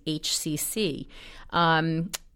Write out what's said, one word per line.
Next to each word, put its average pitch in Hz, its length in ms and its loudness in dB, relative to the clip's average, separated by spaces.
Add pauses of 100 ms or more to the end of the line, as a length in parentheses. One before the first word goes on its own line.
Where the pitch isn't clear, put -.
H 156 320 -2
C 156 180 -2
C. 175 520 -2 (440)
Um, 165 600 4 (240)